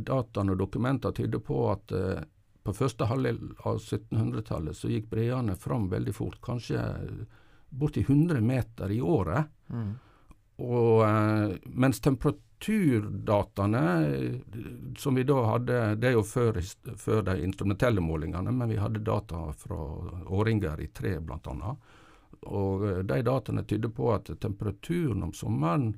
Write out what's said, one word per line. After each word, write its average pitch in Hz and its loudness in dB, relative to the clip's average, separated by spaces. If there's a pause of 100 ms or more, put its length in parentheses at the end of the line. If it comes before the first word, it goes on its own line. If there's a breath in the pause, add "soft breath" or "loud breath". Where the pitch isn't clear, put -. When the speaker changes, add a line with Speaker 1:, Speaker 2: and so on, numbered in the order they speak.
Speaker 1:
dataene 117 0
og 92 2
dokumenter 113 0
tyder 113 -2
på 127 0
at, - -4
eh, 95 -2 (420)
på 104 -2
første 131 0
halvdel 120 -2 (100)
av 110 -2
syttenhundretallet 110 -2
så - -6
gikk 117 -2
breene 117 -2
fram 123 -2
veldig 110 -2
fort, 113 -6
kanskje 117 -6 (440 soft breath)
bort 147 -2
til 90 0
hundre 147 4
meter 110 0
i 107 0
året. 131 2 (240)
Speaker 2:
Mm. 117 -6 (580 loud breath)
Speaker 1:
Og, 117 6
eh, 107 4
mens 131 2
temperaturdataene, 127 2
eh, 131 -2 (580)
som 135 0
vi 127 2
da 135 4
hadde, 117 2
det 117 2
er 131 4
jo 110 6
før 113 2
his-, 85 -4 (220)
før - 2
de 92 0
instrumentelle 98 2
målingene, 82 -2
men 123 0
vi 110 -2
hadde 107 -2
data 104 -2
fra - -10 (520)
årringer 95 2
i 73 -6
tre, 101 -4
blant 78 -8
annet. 92 -6 (680 soft breath)
Og, 98 -2
eh, 92 0
de 131 0
dataene 117 0
tyder 110 0
på 120 0
at - -2 (140)
temperaturen 104 -2
om 82 -4
sommeren 123 0